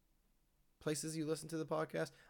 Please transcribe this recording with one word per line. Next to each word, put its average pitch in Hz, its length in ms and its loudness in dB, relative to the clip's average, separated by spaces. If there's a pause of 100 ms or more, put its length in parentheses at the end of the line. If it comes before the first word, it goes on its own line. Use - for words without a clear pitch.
(800)
places 156 380 0
you 156 80 0
listen 156 240 0
to 160 80 -2
the 160 80 0
podcast. 156 460 0 (180)